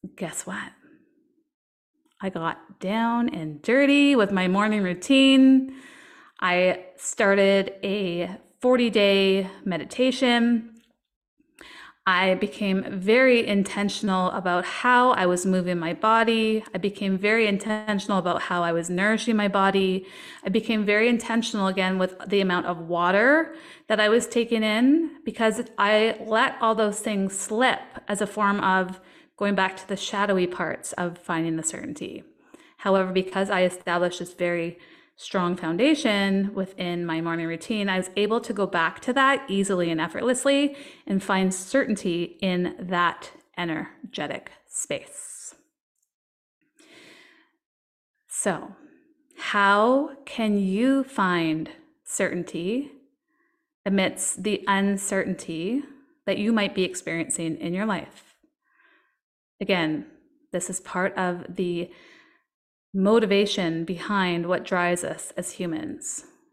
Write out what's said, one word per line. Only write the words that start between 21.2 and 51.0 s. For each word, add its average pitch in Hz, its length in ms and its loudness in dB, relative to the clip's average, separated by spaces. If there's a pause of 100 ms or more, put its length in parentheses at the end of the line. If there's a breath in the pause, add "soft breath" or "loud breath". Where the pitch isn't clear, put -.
again 185 320 0
with 185 180 0 (100)
the 196 140 2
amount 180 240 2
of 170 140 -4
water 196 760 2 (340 loud breath)
that 214 120 0
I 214 100 4
was 233 160 4
taking 226 380 0
in, 262 480 2 (120)
because 220 380 -2 (160)
I 214 480 2
let 226 340 0
all 226 140 2
those 208 280 0
things 196 360 -2
slip 226 440 0 (260)
as 208 120 -4
a 208 80 -2
form 202 340 0
of 185 380 0 (380 loud breath)
going 202 160 0
back 190 240 0
to - 100 -18
the 202 80 -6
shadowy 196 520 0
parts - 460 -8
of 175 260 -6
finding 165 360 -2
the 160 80 -4
certainty. - 600 -8 (540 loud breath)
However, 190 340 2
because 190 400 -2
I 185 120 2
established 175 560 -2
this 175 140 -10
very 175 460 -4 (380 loud breath)
strong 175 380 -2
foundation 196 1000 0
within 175 500 -6
my 165 160 -4
morning 165 240 -4
routine, 196 440 -4
I 190 80 0
was 185 180 -4
able 208 260 0
to 233 120 -8
go 196 120 -2
back 175 360 -2
to 247 120 -4
that 269 340 2
easily 190 440 0
and 160 100 0
effortlessly 277 760 0 (300 loud breath)
and 196 160 0
find 190 320 0
certainty 185 880 -2
in 180 380 -2
that 175 520 -2 (240)
energetic - 960 -8 (160)
space. - 840 -12 (2750 loud breath)
So, - 480 -6 (600 loud breath)
how 220 800 2 (100)
can 214 320 -2
you 226 460 2